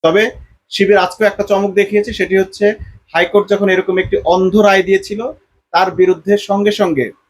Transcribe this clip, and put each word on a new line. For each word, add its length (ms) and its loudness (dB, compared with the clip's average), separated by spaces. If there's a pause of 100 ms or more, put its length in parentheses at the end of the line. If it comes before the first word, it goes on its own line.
তবে 180 2 (460)
শিবির 300 2
আজকে 260 -2
একটা 180 -2
চমক 320 0
দেখিয়েছে, 380 0
সেটি 260 -4
হচ্ছে 260 -2 (480)
হাইকোর্ট 360 2
যখন 200 0
এরকম 300 0
একটি 260 -2
অন্ধ 320 0
রায় 260 4
দিয়েছিল, 380 -2 (520)
তার 180 2
বিরুদ্ধে 480 0
সঙ্গে 340 -2
সঙ্গে 340 -2 (240)